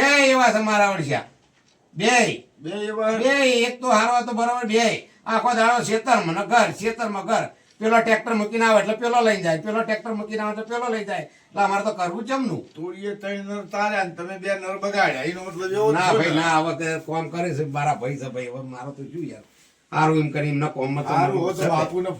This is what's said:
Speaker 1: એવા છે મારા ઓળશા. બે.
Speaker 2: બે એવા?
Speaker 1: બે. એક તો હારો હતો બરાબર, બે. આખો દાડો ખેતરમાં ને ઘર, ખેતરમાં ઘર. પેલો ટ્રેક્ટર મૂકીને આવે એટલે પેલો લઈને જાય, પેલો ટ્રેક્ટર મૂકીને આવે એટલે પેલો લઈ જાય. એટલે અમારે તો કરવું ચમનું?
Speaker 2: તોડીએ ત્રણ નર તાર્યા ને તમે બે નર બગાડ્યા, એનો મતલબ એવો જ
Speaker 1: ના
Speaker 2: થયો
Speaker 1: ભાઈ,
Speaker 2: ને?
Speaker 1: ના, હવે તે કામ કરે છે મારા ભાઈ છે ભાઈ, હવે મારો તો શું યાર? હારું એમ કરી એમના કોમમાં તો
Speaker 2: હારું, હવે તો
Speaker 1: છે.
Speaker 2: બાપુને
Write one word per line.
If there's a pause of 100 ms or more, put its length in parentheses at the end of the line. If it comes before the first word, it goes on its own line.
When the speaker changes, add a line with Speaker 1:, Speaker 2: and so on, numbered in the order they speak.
(300)
Speaker 1:
એવા
છે
મારા
ઓળશા. (760)
બે. (160)
Speaker 2:
બે
એવા?
Speaker 1:
બે.
એક
તો
હારો
હતો
બરાબર,
બે. (160)
આખો
દાડો
ખેતરમાં
ને
ઘર,
ખેતરમાં
ઘર. (360)
પેલો
ટ્રેક્ટર
મૂકીને
આવે
એટલે
પેલો
લઈને
જાય,
પેલો
ટ્રેક્ટર
મૂકીને
આવે
એટલે
પેલો
લઈ
જાય.
એટલે
અમારે
તો
કરવું
ચમનું?
Speaker 2:
તોડીએ
ત્રણ
નર
તાર્યા
ને
તમે
બે
નર
બગાડ્યા,
એનો
મતલબ
એવો
જ
Speaker 1:
ના
Speaker 2:
થયો
Speaker 1:
ભાઈ,
Speaker 2:
ને?
Speaker 1:
ના,
હવે
તે
કામ
કરે
છે
મારા
ભાઈ
છે
ભાઈ,
હવે
મારો
તો
શું
યાર? (480)
હારું
એમ
કરી
એમના
કોમમાં
તો
Speaker 2:
હારું,
હવે
તો
Speaker 1:
છે.
Speaker 2:
બાપુને (100)